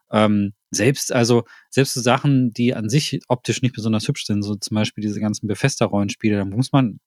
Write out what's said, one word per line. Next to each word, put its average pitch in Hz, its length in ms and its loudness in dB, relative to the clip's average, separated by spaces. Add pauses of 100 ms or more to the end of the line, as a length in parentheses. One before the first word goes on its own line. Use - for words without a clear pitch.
(120)
ähm, 104 420 2 (180)
selbst, 127 420 0
also, 120 300 4 (260)
selbst - 240 0
so 127 80 -6
Sachen, 127 500 2
die 120 220 0
an 107 160 -6
sich 139 380 0
optisch - 340 -2
nicht 127 140 -2
besonders 110 320 -2
hübsch - 180 -4
sind, 104 160 -2
so 101 140 -4
zum - 180 -8
Beispiel 107 300 -2
diese 104 160 -4
ganzen 107 260 -4
Bethesda-Rollenspiele, 104 920 0
da 98 80 0
muss 101 260 -2
man 127 360 0